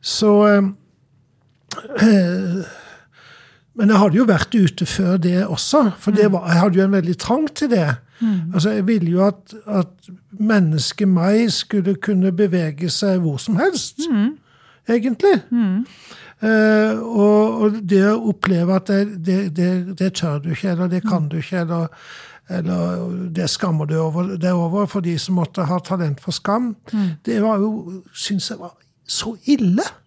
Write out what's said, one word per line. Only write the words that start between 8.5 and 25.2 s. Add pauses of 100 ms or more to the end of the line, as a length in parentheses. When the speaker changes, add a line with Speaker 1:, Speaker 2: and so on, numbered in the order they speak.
Speaker 1:
Altså,
jeg
ville
jo
at, (140)
at (300)
mennesket
meg
skulle
kunne
bevege
seg
hvor
som
helst, (100)
Speaker 2:
Mm. (520)
Speaker 1:
egentlig. (100)
Speaker 2:
Mm. (560)
Speaker 1:
Eh,
og,
og
det
å
oppleve
at
det,
det,
det,
det
tør
du
ikke,
eller
det
kan
Speaker 2:
Mm.
Speaker 1:
du
ikke,
eller, (640)
eller
det
skammer
du
over,
det
over
for
de
som